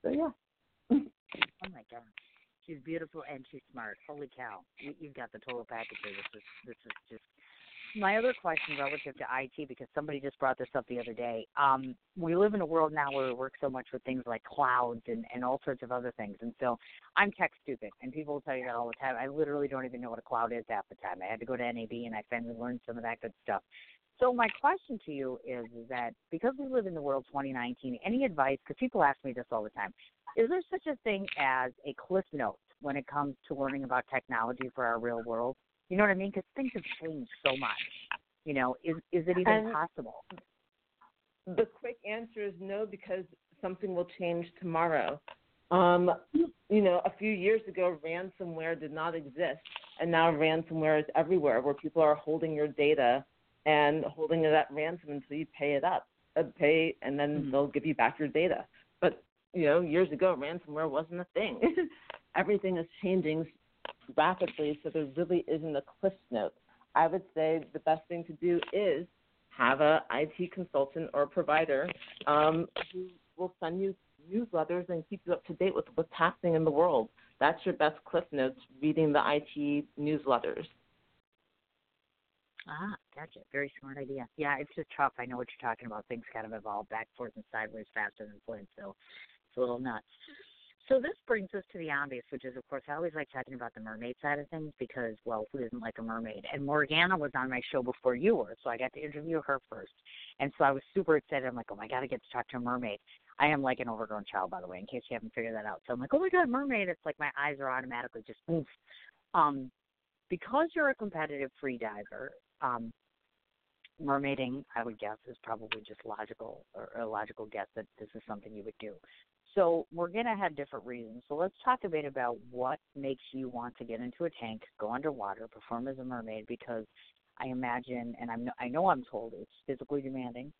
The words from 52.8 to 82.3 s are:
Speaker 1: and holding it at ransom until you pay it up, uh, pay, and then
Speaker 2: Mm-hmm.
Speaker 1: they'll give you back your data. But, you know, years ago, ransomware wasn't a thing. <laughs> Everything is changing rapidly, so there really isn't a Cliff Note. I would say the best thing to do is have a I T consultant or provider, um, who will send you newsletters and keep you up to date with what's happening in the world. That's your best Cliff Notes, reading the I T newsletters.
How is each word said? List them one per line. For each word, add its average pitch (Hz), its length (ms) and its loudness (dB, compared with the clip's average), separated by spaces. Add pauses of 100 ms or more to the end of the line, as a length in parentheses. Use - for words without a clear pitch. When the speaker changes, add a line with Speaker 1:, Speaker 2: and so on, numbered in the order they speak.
Speaker 1:
and 151 380 6
holding 160 400 2
it 151 80 6
at 156 180 6
ransom 151 400 -4
until 143 260 -8
you 156 100 -4
pay 147 280 0
it 139 80 2
up, 180 260 0 (280)
uh, 165 80 4 (120)
pay, 160 460 6
and 143 160 -2
then 147 220 2
Speaker 2:
Mm-hmm. 143 100 -2
Speaker 1:
they'll 139 160 4
give 139 180 -2
you 156 120 2
back 117 220 4
your 151 100 -2
data. 160 360 2 (360)
But, - 240 2 (300)
you 175 100 2
know, 151 160 8
years 170 320 4
ago, 175 240 4
ransomware 151 520 -4
wasn't 160 320 -4
a 180 140 -8
thing. 180 260 -2
<laughs> - 760 0
Everything 190 420 2
is 165 80 -4 (160)
changing 165 440 2 (680)
rapidly, 156 640 2
so 160 80 -4
there 156 160 0 (100)
really 170 300 2
isn't 156 300 -2
a 143 60 -2 (180)
Cliff 196 140 2 (160)
Note. 107 240 0 (420)
I 160 100 8
would 175 160 0 (120)
say 160 380 2
the 156 80 -6
best 160 280 2
thing 170 160 -6
to 170 100 -12
do 175 260 2 (120)
is 180 340 2 (440)
have 131 300 4
a 151 300 8
I 139 140 2 (120)
T 175 120 -2
consultant 160 640 -2
or 143 140 4
provider, 151 600 2 (380)
um, 156 400 6 (260)
who 185 160 -8 (280)
will 185 240 -4
send 175 200 -2
you 190 140 0 (380)
newsletters 180 560 0
and 170 200 -4
keep 196 180 -8
you 175 60 2
up 170 140 -2
to 170 80 -6
date 160 200 2
with - 100 0 (100)
what's 160 180 0
happening 170 420 2
in 160 100 4
the 160 60 6
world. 143 380 4 (300)
That's 151 260 4
your 180 100 0
best 156 300 2
Cliff - 280 0
Notes, 131 260 0 (220)
reading 151 320 4
the 147 80 6
I 147 240 2 (100)
T 147 320 0 (120)
newsletters. 143 680 0 (2000)